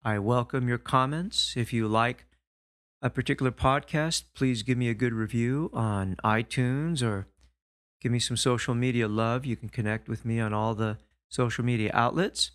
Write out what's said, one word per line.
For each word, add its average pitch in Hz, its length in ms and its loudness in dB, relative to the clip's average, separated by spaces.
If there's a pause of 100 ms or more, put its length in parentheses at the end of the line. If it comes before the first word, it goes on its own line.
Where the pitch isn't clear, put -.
I 107 160 0
welcome 123 480 0
your 120 100 0
comments. 143 800 0
If 117 160 -2
you 113 140 0
like 113 380 0 (760)
a 127 80 0
particular 131 420 0
podcast, 147 760 0 (100)
please 127 260 2
give 120 160 0
me 123 100 0
a 117 60 0
good 117 200 0
review 120 600 -2
on 101 500 0
iTunes 127 800 0
or 104 260 -2 (720)
give 123 120 -2
me 120 80 2
some 117 180 -2
social 123 380 2
media 120 320 2
love. 113 400 0
You 117 80 -2
can - 140 -12
connect 110 380 -4
with 117 180 -6
me 117 140 0
on 107 140 0
all 110 220 0
the 107 240 -2 (280)
social 120 380 -2
media 113 260 2
outlets. - 640 2